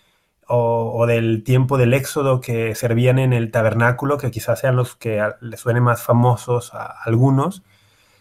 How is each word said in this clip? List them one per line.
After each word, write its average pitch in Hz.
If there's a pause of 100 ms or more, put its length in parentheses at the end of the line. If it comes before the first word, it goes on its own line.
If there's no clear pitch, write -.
(480)
o, 117
o 117
del 113
tiempo 131
del 123
Éxodo 135
que 113
servían 123
en 131
el 117
tabernáculo, 117
que 117
quizás 113
sean 127
los 120
que 110
a-, 107
les 113
suene 120
más 120
famosos 120
a -
algunos, 135 (580)